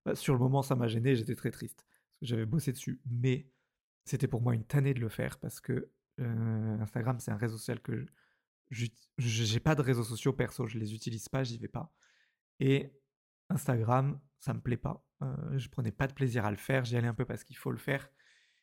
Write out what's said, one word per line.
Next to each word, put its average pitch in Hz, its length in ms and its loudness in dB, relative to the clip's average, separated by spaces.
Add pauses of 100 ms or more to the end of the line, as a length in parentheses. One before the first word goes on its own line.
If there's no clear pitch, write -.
Bah, - 100 0
sur - 180 2
le 123 60 4
moment, 131 220 4
ça 135 140 2
m'a 120 120 2
gêné, 117 280 4
j'étais 113 200 0
très 117 160 -4
triste, - 360 -12
parce - 320 -20
que 151 80 -8
j'avais 113 180 0
bossé 139 260 0
dessus, - 340 -6
mais 127 460 0 (540)
c'était 127 220 0
pour 117 140 0
moi 120 140 4
une 110 100 -2
tannée 139 280 4
de 123 80 0
le 113 80 0
faire, - 300 -4
parce - 200 -8
que, - 320 -4 (300)
euh, 110 580 0
Instagram, 117 400 -2
c'est 117 120 -6
un 107 60 -2
réseau 113 200 -2
social 117 240 -6
que 117 240 -4 (640)
j'ut-, 117 260 -4 (220)
j'ai 113 420 2
pas 156 160 4
de 143 60 2
réseaux 120 240 2
sociaux 117 260 0
perso, 120 360 -2
je 110 100 -6
les 107 160 -4
utilise 113 340 -6
pas, 135 160 0
j'y 117 140 -6
vais 107 100 -8
pas. - 260 -10 (680)
Et 135 320 4 (560)
Instagram, 131 720 2 (220)
ça 123 120 -4
me 113 60 -4
plaît 123 160 0
pas. - 320 -6 (140)
Euh, 135 360 -4
je 120 120 -4
prenais 113 240 -4
pas 135 140 0
de 139 60 -6
plaisir 123 300 0
à 104 80 2
le 104 60 -2
faire, 131 260 0
j'y 120 140 0
allais 120 100 2
un 117 60 0
peu 123 100 -2
parce 120 220 -6
qu'il - 100 -20
faut - 160 -4
le 120 60 -2
faire. 139 340 -4 (500)